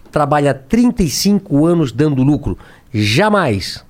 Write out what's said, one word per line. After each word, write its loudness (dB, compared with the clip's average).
trabalha 2
trinta 0
e 0
cinco 0
anos 0
dando 0
lucro. -2
Jamais, -2